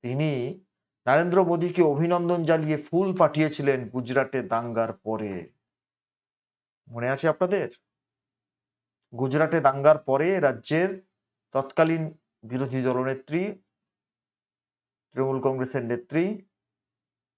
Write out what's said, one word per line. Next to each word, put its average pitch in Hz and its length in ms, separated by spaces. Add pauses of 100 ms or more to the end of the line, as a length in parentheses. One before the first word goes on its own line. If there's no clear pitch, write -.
তিনি 131 580 (480)
নরেন্দ্র 175 360
মোদীকে 175 380
অভিনন্দন 170 600
জানিয়ে 156 320
ফুল 180 400
পাঠিয়েছিলেন 147 720
গুজরাটে 127 540
দাঙ্গার 113 500
পরে, 104 580 (1400)
মনে 117 220
আছে 139 180
আপনাদের? 180 400 (1500)
গুজরাটে 151 420
দাঙ্গার 139 380
পরে 156 420
রাজ্যের 156 640 (500)
তৎকালীন 160 600 (280)
বিরোধী 127 400
দলনেত্রী, 135 680 (1600)
তৃণমূল 131 280
কংগ্রেসের 131 440
নেত্রী 156 580 (960)